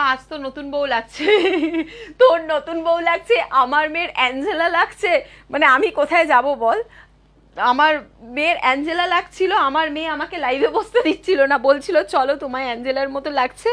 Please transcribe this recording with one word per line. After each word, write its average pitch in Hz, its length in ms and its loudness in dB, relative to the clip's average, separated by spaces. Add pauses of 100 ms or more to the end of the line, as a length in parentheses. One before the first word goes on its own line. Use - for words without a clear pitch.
(120)
আজ 262 80 -4 (100)
তো 311 80 -12
নতুন 277 340 -10
বউ 285 140 -2
লাগছে, 247 400 -4 (460)
<laughs> 339 480 -6
তোর 339 220 6
নতুন 320 420 -4
বউ 339 160 0
লাগছে, 339 500 0
আমার 269 400 2
মেয়ের 330 260 -4
অ্যাঞ্জেলা 302 540 -2
লাগছে, 349 560 0 (240)
মানে, 294 160 0
আমি 285 260 4
কোথায় 330 340 2
যাব 277 280 2
বল? 240 300 0 (720)
আমার 269 440 2 (220)
মেয়ের 285 360 -2
অ্যাঞ্জেলা 311 500 -2
লাগছিল, 370 440 -2
আমার 311 400 0
মেয়ে 311 160 -6
আমাকে 311 300 -8
লাইভে 277 300 0
বসতে 440 360 -2
দিচ্ছিল 320 420 2
না, 277 120 2
বলছিল, 285 460 2
"চলো, 277 320 0
তোমায় 269 300 -8
অ্যাঞ্জেলার 262 440 -4
মতো 277 220 -6
লাগছে।" 262 420 -2